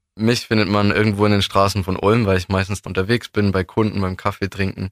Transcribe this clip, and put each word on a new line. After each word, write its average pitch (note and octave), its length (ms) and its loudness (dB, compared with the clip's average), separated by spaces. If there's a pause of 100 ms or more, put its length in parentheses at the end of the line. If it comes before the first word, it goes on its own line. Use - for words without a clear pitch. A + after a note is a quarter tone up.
(140)
Mich A#2 320 0
findet G#2+ 220 0
man G2+ 220 2
irgendwo G#2 340 2
in G#2 80 4
den G2+ 100 4
Straßen G2 420 0
von F#2 120 -4
Ulm, A2 300 2
weil F#2+ 100 2
ich F2+ 140 -4
meistens F#2+ 320 -2
unterwegs G2 480 -2
bin, G#2 200 0
bei F#2+ 140 0
Kunden, G2+ 380 -2
beim F#2 160 -4
Kaffee G2 320 -4
trinken F#2+ 420 -6